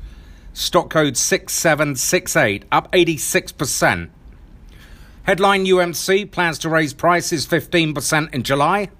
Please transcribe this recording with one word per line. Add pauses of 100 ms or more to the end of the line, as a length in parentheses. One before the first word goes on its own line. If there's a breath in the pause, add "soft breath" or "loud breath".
(540 soft breath)
stock
code
six
seven
six
eight,
up
eighty-six
percent. (1120 soft breath)
Headline
U
M
C
plans
to
raise
prices
fifteen
percent
in
July.